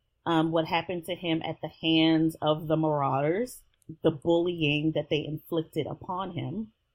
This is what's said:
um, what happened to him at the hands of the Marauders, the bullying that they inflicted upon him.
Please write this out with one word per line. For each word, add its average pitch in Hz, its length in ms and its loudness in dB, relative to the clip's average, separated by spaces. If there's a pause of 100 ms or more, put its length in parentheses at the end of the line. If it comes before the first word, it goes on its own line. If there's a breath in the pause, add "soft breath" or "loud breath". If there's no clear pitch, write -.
(280)
um, 165 240 2
what 160 140 2
happened 170 400 -4
to 180 100 -4
him 160 280 -2
at 160 180 -6
the 156 60 -6
hands 160 760 2
of 156 260 0
the 156 100 2
Marauders, 151 840 0 (400)
the 160 80 4
bullying 160 840 2
that 160 160 -2
they 151 160 0
inflicted 160 600 -4
upon 180 440 -8
him. 175 400 -6 (240)